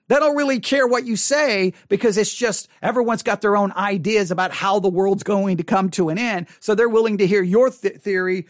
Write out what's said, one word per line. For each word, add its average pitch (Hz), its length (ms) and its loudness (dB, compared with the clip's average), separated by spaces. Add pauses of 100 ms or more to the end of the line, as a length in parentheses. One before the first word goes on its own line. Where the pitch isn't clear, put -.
they 247 80 4
don't 294 220 2
really 269 220 0
care 269 280 0
what 240 180 0
you 226 100 -4
say 214 580 0 (160)
because 202 280 0
it's 208 160 0
just - 360 -4 (120)
everyone's 233 420 -2
got 208 180 -2
their 208 160 2
own 202 160 0
ideas 202 580 0
about 185 200 -2
how 196 280 0
the 196 100 0
world's 196 340 0
going 196 340 0
to 175 60 -4
come 190 280 0
to 165 180 0
an 165 80 -2
end. 214 300 -4 (120)
So 214 160 -2
they're 233 120 2
willing 220 300 2
to 185 100 2
hear 196 160 2
your 226 260 4
th-, - 280 -6
theory 185 520 -2